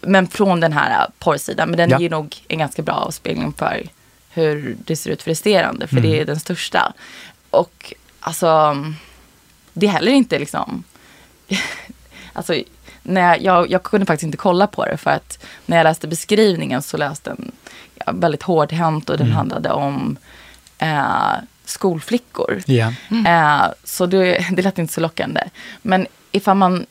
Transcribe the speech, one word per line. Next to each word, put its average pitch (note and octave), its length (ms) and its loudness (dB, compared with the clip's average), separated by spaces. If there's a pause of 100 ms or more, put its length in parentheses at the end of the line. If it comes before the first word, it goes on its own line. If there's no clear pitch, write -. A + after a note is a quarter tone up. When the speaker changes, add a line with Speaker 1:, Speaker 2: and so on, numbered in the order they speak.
Speaker 1:
Men F#3+ 240 4
från F#3+ 320 2
den E3 120 2
här, C#3+ 180 2 (100)
eh, - 60 4 (120)
porrsidan. D#3+ 500 -2
Men E3+ 100 0
den E3+ 120 4
Speaker 2:
Ja. B2+ 60 6
Speaker 1:
är C#3+ 40 2
ju E3+ 80 0
nog D#3 280 -6 (120)
en D#3+ 100 -4
ganska D#3 240 -4
bra D#3 120 -2
avspegling - 640 -4
för - 240 -2 (480)
hur D3 540 -2
det D#3+ 120 -4
ser - 140 -8
ut D3+ 120 -6
för - 80 -6
resterande. F3+ 560 0
För C3+ 100 -2
Speaker 2:
Mm. B2+ 140 4
Speaker 1:
det D#3 100 0
är D3+ 40 -4
den D3+ 160 -4
största. - 520 -2 (580)
Och - 440 -2 (260)
alltså, D#3+ 560 2 (960)
det F#3 140 2
är G#3 40 4
heller F3+ 220 2
inte B3+ 260 2
liksom - 460 -6 (640)
<laughs> F#3+ 140 -4 (720)
alltså, - 220 -4 (480)
när F3+ 280 2
jag, E3 120 2
jag, F3+ 280 2
jag F#3 120 0
kunde G3+ 240 0
faktiskt D#3+ 200 0
inte D3+ 100 -4
kolla F#3 300 2
på - 180 -6
det, - 120 -2
för - 140 -2
att - 340 -4 (220)
när E3+ 100 2
jag E3 80 6
läste D#3+ 240 2
beskrivningen D#3+ 760 0
så - 140 -8
läste D3+ 340 -6
den, - 220 -12 (420)
ja, - 180 -6
väldigt E3+ 300 0
hårdhänt D#3+ 680 0
och D3 80 0
den C3 80 2
Speaker 2:
Mm. A2+ 100 2
Speaker 1:
handlade - 340 -2
om, C#3+ 460 -2 (640)
eh, D3+ 240 -2 (640)
skolflickor. - 1000 -4
Speaker 2:
Ja. A#2 260 2 (180)
Speaker 3:
Mm. A3 160 0 (340)
Speaker 1:
Eh, G2 60 4 (180)
så - 220 -2
det, F3+ 460 2
det F#3 100 0
lät F#3+ 160 0
inte E3 160 -4
så E3 60 -4
lockande. D#3+ 400 -2 (420)
Men F#3 240 0 (260)
ifall G3 240 2
man F#3 340 2